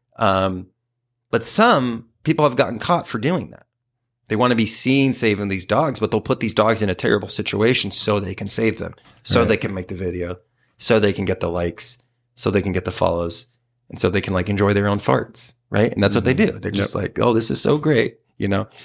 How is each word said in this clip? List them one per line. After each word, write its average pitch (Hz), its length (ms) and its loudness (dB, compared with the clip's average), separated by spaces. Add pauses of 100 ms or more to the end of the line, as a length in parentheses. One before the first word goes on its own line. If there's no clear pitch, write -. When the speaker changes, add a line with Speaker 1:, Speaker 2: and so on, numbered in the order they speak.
(160)
Speaker 1:
Um, 95 520 0 (600)
but 113 140 0
some 143 640 2 (160)
people 160 220 2
have 123 100 0
gotten 120 220 0
caught - 280 0
for 120 120 -4
doing 135 320 -2
that. - 160 -20 (640)
They 113 80 -2
wanna 123 180 4
be 113 120 2
seen 135 460 2
saving 104 360 0
these 95 180 -4
dogs, 127 340 0
but 107 100 0
they'll 107 120 0
put - 180 -2
these 107 140 -2
dogs 107 260 2
in 104 80 0
a 90 60 0
terrible 104 340 0
situation 107 600 0
so 104 280 -2
they 92 160 -6
can 101 140 -6
save 113 300 0
them, 82 160 -8 (280)
so - 180 2
Speaker 2:
Right. 110 80 4
Speaker 1:
they 107 100 2
can 107 160 -6
make 92 140 -8
the 98 60 -10
video, 90 440 -6 (400)
so 113 200 2
they 101 140 4
can 95 140 -4
get 92 140 -2
the 87 100 -2
likes, 87 480 -6 (360)
so - 160 -4
they 98 120 2
can 98 100 -2
get 90 140 -2
the 90 60 -4
follows, 87 540 -2 (440)
and - 80 -10
so - 100 2
they 95 140 0
can, 98 100 -4
like, 90 160 0
enjoy 101 240 2
their 101 160 0
own 101 120 0
farts, - 540 -2 (140)
right? 104 240 2
And - 100 -2
that's 101 120 4
what 95 100 0
they 131 100 2
Speaker 2:
Mm-hmm. 196 200 2
Speaker 1:
do. - 60 -16
They're - 100 -6
just 98 240 -2
Speaker 2:
Yep. 101 80 -4
Speaker 1:
like, - 160 -6
"Oh, 113 160 4
this 113 160 0
is 127 100 -2
so - 160 2
great," 147 440 0 (180)
you 104 100 -2
know? 98 160 0 (200)